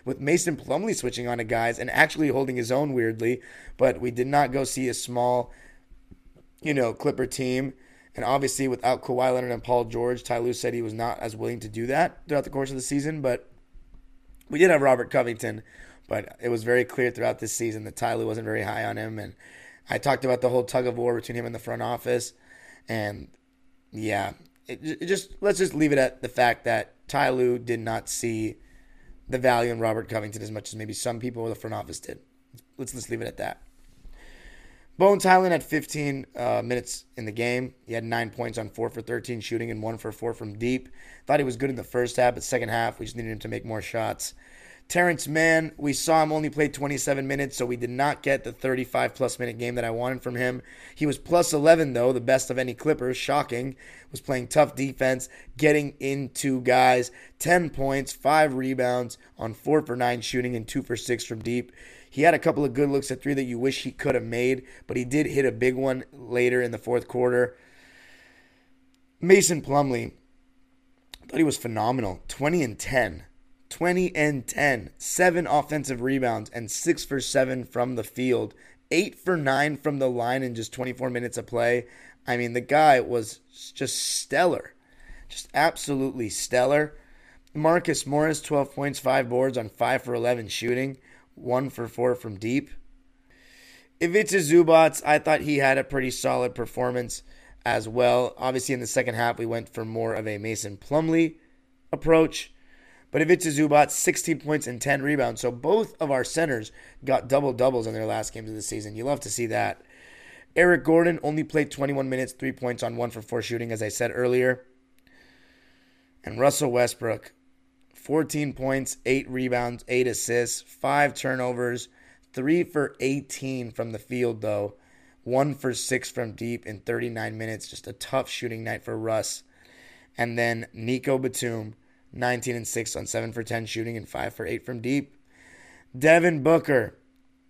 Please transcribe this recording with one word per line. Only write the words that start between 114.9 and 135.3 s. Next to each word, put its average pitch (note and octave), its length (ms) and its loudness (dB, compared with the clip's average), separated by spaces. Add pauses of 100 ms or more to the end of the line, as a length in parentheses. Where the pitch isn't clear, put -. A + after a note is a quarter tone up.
And G#2 160 -10
Russell C#3 340 2
Westbrook, A#2 640 -2 (640)
fourteen D3 580 -2
points, C3+ 520 -2
eight C3 240 2
rebounds, B2 580 -2
eight B2+ 200 2
assists, A#2 540 0
five C#3+ 540 0
turnovers, B2 720 -2 (460)
three D#3 300 2
for - 360 -2
eighteen C3 720 -4
from A#2 200 -6
the G#2+ 80 -10
field, A#2+ 420 -2
though. G#2 340 -2 (480)
One C3 320 0
for B2+ 180 -2
six - 380 -4
from A2+ 220 -6
deep A#2 320 -6
in G#2+ 160 -12
thirty-nine A2+ 560 -4
minutes. A2 320 -8
Just - 180 -16
a - 60 -12
tough - 360 -4
shooting A2+ 340 -8
night A2 200 -6
for A2+ 140 -6
Russ. A2 460 -4 (720)
And A#2+ 200 -2
then A#2 360 0
Nico B2+ 460 0
Batum, A2+ 560 -4 (360)
nineteen B2 440 -2
and A2+ 120 -8
six - 280 -4
on - 100 -6
seven A2+ 260 -4
for A#2 120 -8
ten A2+ 240 -4
shooting A2+ 280 -6
and A2 140 -10
five - 240 -6
for G2 140 -8
eight - 180 -6
from B2 160 -8
deep. C#3 340 -2 (800)